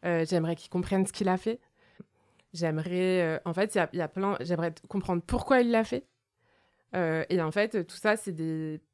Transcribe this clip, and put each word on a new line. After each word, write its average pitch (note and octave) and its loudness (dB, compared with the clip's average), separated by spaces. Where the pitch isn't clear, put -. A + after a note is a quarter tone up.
Euh, « E3+ 2
J'aimerais E3 2
qu'il - -20
comprenne F#3+ 0
ce F#3+ -8
qu'il F#3+ -2
a F3+ 4
fait. » A3 -4
J'aimerais, F3 2
euh, D#3+ 0
en E3+ -4
fait, G3+ 0
il G3+ 4
y - 4
a, D#3+ 2
il F3 -4
y - 0
a D#3 -2
plein, « G3 -2
J'aimerais E3+ -2
t-, - -18
comprendre F3+ -2
pourquoi B3 4
il A#3+ 4
l'a A3+ 4
fait. » B3 -4
Euh, D#3+ 0
et F3+ 2
en D#3 -2
fait, G#3 0
tout - -18
ça, G#3+ 2
c'est G#3 -8
des D#3+ -4